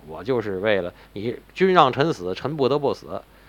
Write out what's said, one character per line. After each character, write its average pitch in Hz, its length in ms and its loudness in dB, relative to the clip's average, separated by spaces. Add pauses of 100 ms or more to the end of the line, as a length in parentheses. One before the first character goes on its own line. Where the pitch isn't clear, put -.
我 78 160 -14
就 123 160 0
是 101 180 -4
为 101 220 2
了 87 120 -6 (200)
你 110 240 -8 (180)
君 185 180 2
让 151 200 6
臣 160 200 0
死， 90 220 -4
臣 147 220 -6
不 131 120 2
得 139 80 2
不 139 160 0
死。 90 300 -10 (260)